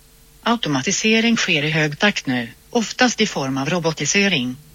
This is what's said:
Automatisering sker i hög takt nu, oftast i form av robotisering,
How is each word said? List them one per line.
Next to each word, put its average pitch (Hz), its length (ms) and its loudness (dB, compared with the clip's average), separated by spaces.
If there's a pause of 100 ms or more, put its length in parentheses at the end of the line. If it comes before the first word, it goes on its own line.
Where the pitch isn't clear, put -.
(440)
Automatisering 220 920 2
sker 156 260 0
i 151 60 0
hög 156 300 0
takt - 280 0
nu, 123 200 -2 (220)
oftast 240 520 0
i 214 40 2
form 135 320 -4
av 135 120 -2
robotisering, 160 840 0 (200)